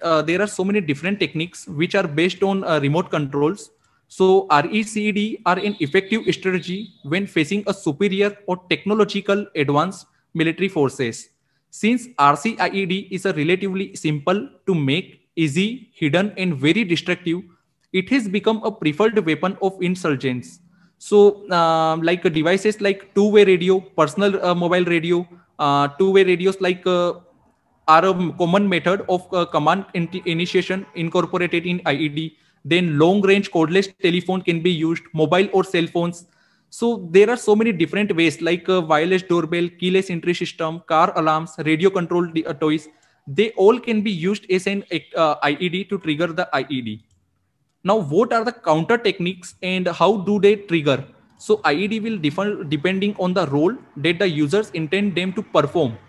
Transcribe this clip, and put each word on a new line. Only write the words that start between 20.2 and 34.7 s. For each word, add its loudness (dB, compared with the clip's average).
So, 4
uh, 2
like, 0
uh, 2
devices 0
like -4
two-way 6
radio, 4
personal, 0
uh, 2
mobile 2
radio, 0
uh, 2
two-way 6
radios, 0
like, -2
uh, 0
are 8
a 0
common 2
method 0
of, -4
uh, 0
command 0
in-, -4
initiation -2
incorporated -2
in -2
I 2
E -2
D. -8
Then 0
long-range 4
cordless 0
telephone 0
can -2
be 2